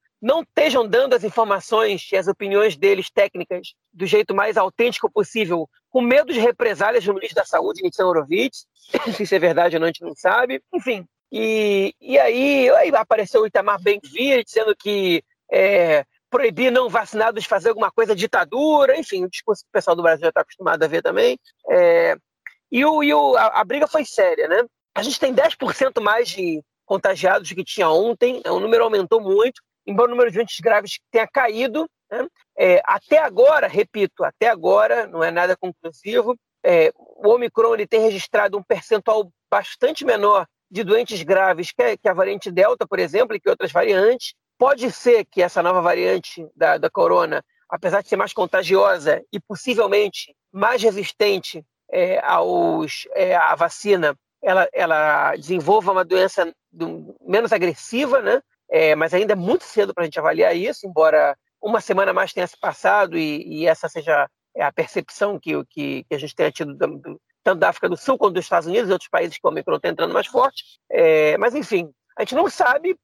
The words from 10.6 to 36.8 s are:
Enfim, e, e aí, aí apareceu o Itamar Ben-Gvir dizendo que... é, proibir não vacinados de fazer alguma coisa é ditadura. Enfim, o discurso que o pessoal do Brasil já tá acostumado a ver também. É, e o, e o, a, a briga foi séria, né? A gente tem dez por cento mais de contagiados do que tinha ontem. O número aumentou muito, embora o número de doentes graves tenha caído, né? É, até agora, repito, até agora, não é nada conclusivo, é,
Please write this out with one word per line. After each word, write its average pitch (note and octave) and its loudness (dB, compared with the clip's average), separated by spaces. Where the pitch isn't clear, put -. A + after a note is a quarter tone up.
Enfim, A3+ -6
e, G#3+ 0
e - 0
aí, C4 4
aí C5 4
apareceu A3 0
o A3 0
Itamar G3+ -2
Ben-Gvir G#3 0
dizendo A3 -2
que... F#3+ -2
é, F3+ 2
proibir A#3+ 0
não B3 2
vacinados G#3+ -2
de - -14
fazer G3 0
alguma G3+ 0
coisa A3+ 0
é G3 0
ditadura. C4+ 2
Enfim, F#3+ -6
o F3+ -6
discurso - -6
que - -20
o - -20
pessoal F#3 0
do F3 -8
Brasil E3 2
já D#3+ 0
tá E3 0
acostumado E3 -4
a D#3 0
ver D#3+ -2
também. A#3 0
É, E3+ 2
e B3+ 0
o, D4+ 2
e D4 2
o, C#4+ 4
a, A3 2
a G#3+ 0
briga C#4+ -2
foi D4+ -2
séria, F3 0
né? G#3 2
A G#3 -6
gente C4 -6
tem C4+ 0
dez C#4+ 2
por A3+ -6
cento C4 -2
mais A3 0
de E3 -6
contagiados F#3+ 0
do F3+ -14
que F3+ -8
tinha F3 -2
ontem. A#3 0
O F3+ -2
número A3+ 4
aumentou G#3+ 0
muito, G#3 0
embora A3+ 2
o - 0
número A#3+ 2
de E3+ -8
doentes A3+ -6
graves G#3 0
tenha A3+ 2
caído, B3+ -2
né? B3 -6
É, F3+ 4
até - 2
agora, C4 4
repito, F#3+ -2
até G#3+ 0
agora, G#3+ 2
não E3 -4
é E3 0
nada F3+ 0
conclusivo, G#3 -6
é, E3 4